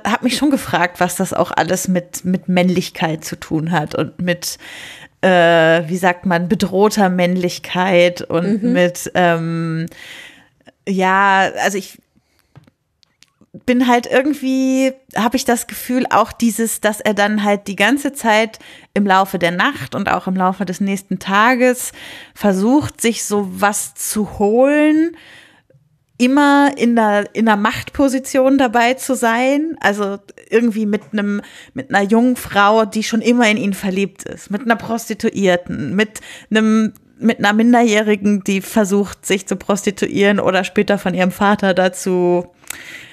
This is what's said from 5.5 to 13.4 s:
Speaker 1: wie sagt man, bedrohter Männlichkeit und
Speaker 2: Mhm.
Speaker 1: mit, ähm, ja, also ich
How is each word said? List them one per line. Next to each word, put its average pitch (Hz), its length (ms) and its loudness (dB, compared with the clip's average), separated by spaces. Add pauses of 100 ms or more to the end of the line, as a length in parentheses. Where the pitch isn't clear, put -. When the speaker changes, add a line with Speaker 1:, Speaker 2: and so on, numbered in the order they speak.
Speaker 1:
wie 180 100 -4
sagt 175 260 -2
man, 175 240 0
bedrohter 196 640 2
Männlichkeit 180 1120 0
und 190 400 -2
Speaker 2:
Mhm. 233 100 0
Speaker 1:
mit, 175 420 0
ähm, 165 720 0 (1000)
ja, 190 640 2 (120)
also 196 140 -2
ich - 220 -10 (1700)